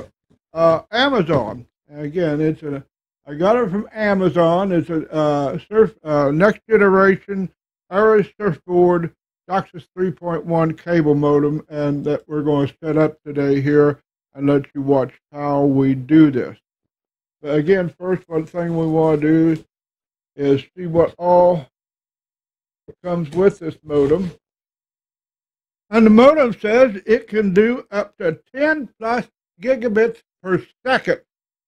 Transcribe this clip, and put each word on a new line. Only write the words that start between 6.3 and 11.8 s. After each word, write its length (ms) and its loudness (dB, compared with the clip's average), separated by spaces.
next 380 0
generation 800 2
Ares 380 2
Surfboard 760 0
docsis 440 -6
three 160 -4
point 340 -8
one 300 0
cable 400 0
modem, 560 0
and 340 -4